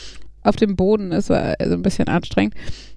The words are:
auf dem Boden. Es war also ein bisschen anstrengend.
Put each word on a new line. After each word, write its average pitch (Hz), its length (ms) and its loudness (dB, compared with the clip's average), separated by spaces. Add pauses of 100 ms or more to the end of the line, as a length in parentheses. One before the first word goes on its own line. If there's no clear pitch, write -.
(440)
auf 202 120 4
dem 202 200 2
Boden. 190 360 2
Es 180 160 0
war - 320 2
also - 140 2
ein 175 80 -2
bisschen 190 260 0
anstrengend. 190 460 0 (420)